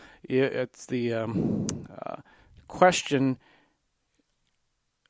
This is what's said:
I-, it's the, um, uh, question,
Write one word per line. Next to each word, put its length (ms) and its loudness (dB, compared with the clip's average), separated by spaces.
I-, 60 0
it's 520 0
the, 280 -2
um, 520 -2
uh, 120 -10
question, 720 4